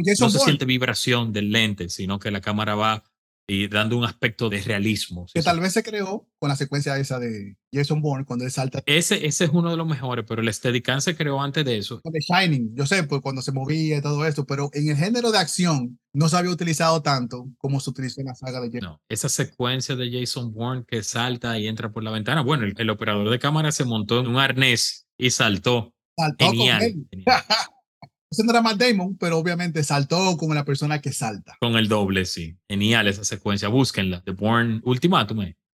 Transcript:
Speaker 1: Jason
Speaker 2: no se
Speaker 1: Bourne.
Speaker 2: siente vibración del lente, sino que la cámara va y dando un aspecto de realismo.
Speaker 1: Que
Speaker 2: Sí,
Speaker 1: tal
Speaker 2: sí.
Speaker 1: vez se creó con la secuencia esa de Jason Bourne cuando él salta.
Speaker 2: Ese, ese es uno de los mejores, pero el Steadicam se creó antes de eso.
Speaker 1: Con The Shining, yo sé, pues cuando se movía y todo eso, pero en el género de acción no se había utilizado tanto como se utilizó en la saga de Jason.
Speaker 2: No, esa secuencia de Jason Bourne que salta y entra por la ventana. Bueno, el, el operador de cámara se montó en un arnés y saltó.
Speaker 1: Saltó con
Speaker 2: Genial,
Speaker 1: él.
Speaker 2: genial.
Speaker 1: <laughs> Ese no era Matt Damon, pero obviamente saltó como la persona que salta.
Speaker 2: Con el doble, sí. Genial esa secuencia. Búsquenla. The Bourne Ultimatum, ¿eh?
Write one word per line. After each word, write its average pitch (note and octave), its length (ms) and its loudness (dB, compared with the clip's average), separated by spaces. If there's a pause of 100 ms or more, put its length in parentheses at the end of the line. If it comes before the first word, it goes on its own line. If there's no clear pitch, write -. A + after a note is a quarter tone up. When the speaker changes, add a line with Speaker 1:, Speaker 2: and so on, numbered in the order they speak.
Speaker 1:
Jason G#3 220 4
Speaker 2:
no - 20 4
se G3 80 2
Speaker 1:
Bourne. C4+ 140 4
Speaker 2:
siente C#3 140 -2
vibración B2 680 0
del G#2 180 0
lente, G#2 380 0
sino G2 300 -4
que A2 120 -6
la G2 100 -4
cámara G#2+ 340 -2
va G#2+ 280 0 (480)
y G2+ 160 0
dando A2 300 0
un A#2+ 80 0
aspecto A#2 420 -2
de G2+ 140 -2
realismo. G2+ 720 -2
Speaker 1:
Que E3+ 60 0
Speaker 2:
Sí, D#3 60 0
Speaker 1:
tal E3+ 100 4
Speaker 2:
sí. E3 80 -2
Speaker 1:
vez F#3 100 0
se A3+ 80 2
creó G#3 460 -6 (100)
con C#3+ 120 -2
la C#3+ 60 0
secuencia C#3+ 440 -2
esa C3+ 180 -4
de G#2+ 400 -8 (160)
Jason C#3+ 260 0
Bourne C#3 240 -2
cuando B2 220 -6
él C3 60 -6
salta. C3+ 340 -4
Speaker 2:
Ese, D#3 400 2
ese D#3 200 0
es D#3 60 2
uno E3+ 200 2
de E3 60 -2
los E3 100 -4
mejores, B2+ 400 -2
pero A2+ 160 -2
el A2+ 100 0
Steadicam B2+ 480 -2
se E3+ 140 0
creó C#3 260 -2
antes C#3 240 -2
de A#2+ 140 0
eso. A2+ 220 -8
Speaker 1:
Con E3 120 -8
The D#3+ 60 -2
Shining, D3 560 2
yo C#3 100 -2
sé, F#3+ 200 2
pues C#3 180 -2
cuando C3 180 -4
se C#3 100 -4
movía D3+ 460 0
y C#3+ 60 0
todo D3 240 -2
eso, D3 180 -2
pero C#3+ 280 -4
en D3+ 160 0
el D3 80 2
género A3+ 340 2
de G#3 80 4
acción D3 580 0 (160)
no D3+ 160 4
se F3 80 4
había F3+ 140 2
utilizado E3 500 2
tanto B2+ 460 -2 (100)
como C#3 220 -2
se D3+ 100 -6
utilizó C3+ 320 -8
en C3+ 60 -8
la B2 80 -10
saga B2+ 260 -8
de A#2+ 60 -4
Jason. A#2 140 -6 (100)
Speaker 2:
No, - 180 -20
esa B2+ 200 -2
secuencia B2+ 680 -2
de B2 160 -4
Jason B2 420 -4
Bourne A#2+ 340 -4
que A2+ 140 -4
salta A#2+ 560 -4
y G#2+ 100 -2
entra A2+ 240 -6
por A2 120 -6
la A2 80 -4
ventana. A2+ 300 0
Bueno, B2+ 240 0
el, G2+ 120 -2
el A2+ 140 0
operador G#2 400 0
de B2 80 2
cámara D3+ 320 2
se D3 140 -2
montó A2+ 340 0
en B2+ 80 0
un A#2+ 100 0
arnés C3 680 2 (100)
y B2 140 2
saltó. A#2 640 2 (200)
Speaker 1:
Saltó D#3 300 2
con A2+ 100 4
Speaker 2:
Genial, B2+ 280 4
Speaker 1:
él. G3 260 -2
Speaker 2:
genial. - 380 2
Speaker 1:
<laughs> - 320 -2 (520)
Ese A3 120 2
no A#3 80 4
era A#3 100 6
Matt A3+ 160 2
Damon, G3 400 2
pero E3 220 0
obviamente E3+ 440 0
saltó D#3+ 540 2
como D#3 160 0
la D3 100 0
persona D3 380 -2
que C3+ 100 -4
salta. - 480 -8
Speaker 2:
Con A#2 160 0
el A2 120 4
doble, G2 380 2
sí. E2 340 -8 (100)
Genial G#2 380 2
esa G2 160 -2
secuencia. G2+ 460 -2
Búsquenla. G2 540 0
The G2 100 -8
Bourne A2+ 500 0
Ultimatum, B2+ 580 2
¿eh? F2+ 160 -6 (200)